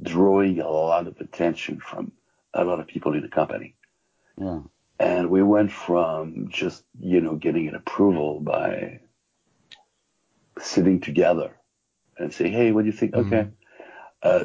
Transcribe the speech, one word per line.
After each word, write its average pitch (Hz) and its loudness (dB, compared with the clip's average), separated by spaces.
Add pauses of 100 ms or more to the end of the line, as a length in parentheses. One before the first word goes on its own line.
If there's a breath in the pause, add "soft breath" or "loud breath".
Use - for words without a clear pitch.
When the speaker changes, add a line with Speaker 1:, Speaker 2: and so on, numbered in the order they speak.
Speaker 1:
drawing 95 4
a 78 -4
lot 82 2
of - -14
attention - -4
from - -12 (420)
a 85 0
lot 87 0
of 78 -12
people 78 -4
in 73 -2
the 67 -10
company. - -4 (640)
Speaker 2:
Yeah. 90 -6 (380)
Speaker 1:
And 87 0
we 95 4
went 104 4
from 82 -2
just, - -6 (160)
you 90 2
know, 80 -2
getting 78 -2
an 76 -8
approval 78 0
by - -4 (1600)
sitting 90 2
together 82 0 (600)
and 82 -8
say, 117 -2
"Hey, 113 2
what 107 4
do 107 0
you 107 -2
think?" 107 -2
Speaker 3:
Mm-hmm. 110 0
Speaker 1:
"Okay." 107 0 (720 loud breath)
Uh, 90 4